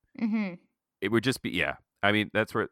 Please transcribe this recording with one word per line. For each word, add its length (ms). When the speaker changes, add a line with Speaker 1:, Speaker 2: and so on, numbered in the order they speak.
Speaker 1:
Mm-hmm. 340
Speaker 2:
It 100
would 120
just 180
be, 100
yeah. 240
I 100
mean, 220
that's 200
where 180